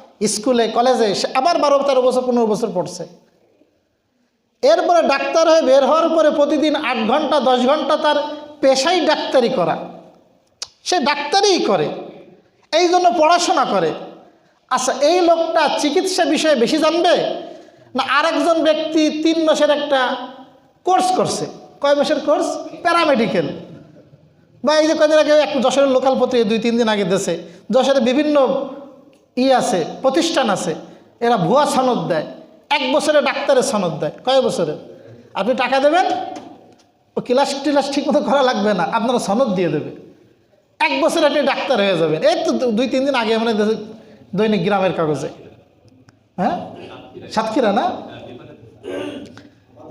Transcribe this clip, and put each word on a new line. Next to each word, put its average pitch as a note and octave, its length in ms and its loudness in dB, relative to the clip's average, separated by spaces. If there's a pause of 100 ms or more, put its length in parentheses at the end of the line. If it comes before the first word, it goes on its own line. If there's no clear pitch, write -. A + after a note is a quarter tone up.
(260)
স্কুলে, A3+ 420 0
কলেজে, A#3 460 2
সে - 200 -4
আবার E4 240 2
বারো, C#4+ 200 2
তেরো C4+ 240 2
বছর, B3 240 2
পনেরো A#3+ 200 0
বছর G#3+ 280 -2
পড়ছে। E3+ 320 -6 (1600)
এরপরে E4 400 4
ডাক্তার C#4 460 2
হয়ে D#4+ 140 4
বের C4 240 4
হওয়ার D#4+ 220 2
পরে D#4 220 4
প্রতিদিন D4 460 2
আট A#3+ 220 -2 (100)
ঘন্টা, D4 320 2
দশ B3 260 2
ঘন্টা D4 300 2
তার D4 200 2 (440)
পেশাই C#4 400 2
ডাক্তারি D4 480 2
করা, E3+ 280 -2 (1080)
সে F4+ 140 0
ডাক্তারিই D4 600 0
করে, D#3 300 0 (840)
এই E4+ 160 2
জন্য F4+ 300 4
পড়াশোনা E4 460 2
করে। F3 280 0 (800)
আচ্ছা, B3+ 220 -2
এই D4 280 2
লোকটা E4 480 2 (100)
চিকিৎসা D4+ 460 0
বিষয়ে D4+ 300 2
বেশি B3 240 0
জানবে E4 640 0 (520)
না B3 80 -2
আরেকজন D4+ 600 0
ব্যক্তি D#4 600 0
তিন D#4+ 220 0
মাসের D4 260 2
একটা C#4 460 0 (680)
কোর্স F#4 320 2
করছে? D#3 300 -2 (340)
কয় C#4+ 140 2
মাসের D4 260 0
কোর্স? E4 380 -2 (240)
প্যারামেডিক্যাল। B3 680 0 (1160)
বা D4+ 120 2
এই D#4 100 4
যে D#4 80 2
কয়দিন D#4 240 2
আগে D4 140 4
এক D4 280 2
যশোরের C4 300 2
লোকাল C4 300 2
পত্রিকা A#3+ 280 0
দুই A3 100 0
তিন A#3 200 0
দিন A#3 100 2
আগে G#3 160 0
দেশে, F3 340 -2 (320)
যশোরে C4 300 2
বিভিন্ন C4+ 680 0 (680)
ই C4 160 2
আছে, F3+ 320 0 (180)
প্রতিষ্ঠান C4+ 480 0
আছে, F3 240 -4 (460)
এরা A#3 160 2
ভুয়া G#3+ 300 2
সনদ A#3+ 420 0
দেয়, D#3 180 -2 (440)
এক C4+ 220 -2
বছরে D4 300 2
ডাক্তারের C4+ 400 0
সনদ F#3 300 -2
দেয়। D3+ 180 -6 (140)
কয় C4 180 2
বছরে? F3 340 -2 (580)
আপনি G3 200 -2
টাকা B3+ 260 0
দেবেন, D#4 260 4 (1120)
ও A3 40 -4
ক্লাস C4+ 340 0 (100)
টিলাস C#4+ 280 0
ঠিক D4 160 -2
মতো C#4+ 120 2
করা C#4 220 0
লাগবে G#3+ 320 0
না, F3 80 -2
আপনারা A3+ 360 -2
সনদ A3+ 360 0
দিয়ে F3 140 0
দেবে, C#3+ 220 -4 (880)
এক D4 220 -2
বছরে D#4 260 2
আপনি C#4+ 160 0
ডাক্তার C4+ 340 -2
হয়ে G3 220 0
যাবেন। D#3 240 0
এই E4 220 2
তো D#4 80 -2
দু-, A#3+ 180 -2
দুই A#3 180 -2
তিন C4 160 0
দিন C#4 100 -2
আগে A3+ 240 0
মানে A3+ 160 -2
দেশে G#3+ 220 0 (580)
দৈনিক G#3 300 0
গ্রামের F#3+ 280 0
কাগজে, D#3 360 -2 (1080)
হ্যাঁ, C#4 380 -4 (580)
সাতক্ষীরা A3 400 -2
না? D4 180 0 (2000)